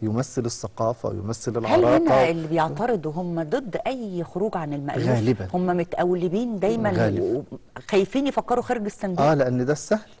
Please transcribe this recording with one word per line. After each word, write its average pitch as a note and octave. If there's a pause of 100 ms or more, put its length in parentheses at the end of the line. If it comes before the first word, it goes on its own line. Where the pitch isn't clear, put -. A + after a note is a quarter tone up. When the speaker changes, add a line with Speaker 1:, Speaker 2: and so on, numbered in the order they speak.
Speaker 1:
يمثل A#2
الثقافة A#2
ويمثل G2+
Speaker 2:
هل A2+
Speaker 1:
العراقة. A#2+
Speaker 2:
هنا E3
اللي E3
بيعترضوا D#3+
هم E3+
ضد G#3 (100)
أي G#3
خروج G3
عن D3
المألوف؟ C#3+
Speaker 1:
غالبًا. A2
Speaker 2:
هم F3+
متأولبين F3+
دايمًا G#3+
Speaker 1:
غالبًا. A2 (340)
Speaker 2:
وخايفين G#3
يفكروا B3
خارج A#3+
الصندوق؟ F3+
Speaker 1:
آه، D#3
لأن B2+
ده C#3
السهل. G#3 (200)